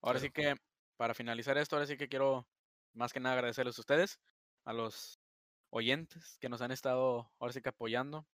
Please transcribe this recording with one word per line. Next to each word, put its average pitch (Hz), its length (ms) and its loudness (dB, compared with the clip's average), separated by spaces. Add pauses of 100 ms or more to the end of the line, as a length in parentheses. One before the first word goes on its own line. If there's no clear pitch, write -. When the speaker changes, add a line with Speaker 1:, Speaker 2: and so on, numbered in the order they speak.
Speaker 1:
Ahora 127 180 2
sí 139 100 -4
Speaker 2:
Claro. 147 260 2
Speaker 1:
que, - 0 - (400)
para 117 180 0
finalizar 117 440 -2
esto, 151 180 0
ahora 147 100 2
sí 143 100 -4
que 131 120 -6
quiero 135 400 2 (460)
más 120 180 -2
que 131 80 -6
nada 127 160 2
agradecerles 123 420 0
a 117 40 -12
ustedes, 160 380 4 (440)
a - 80 -6
los - 480 -6 (500)
oyentes 139 720 -2
que 131 80 -6
nos 123 140 -4
han 123 100 -2
estado 127 680 0
ahora 120 140 -6
sí 123 100 -8
que 131 80 -2
apoyando. 127 640 -4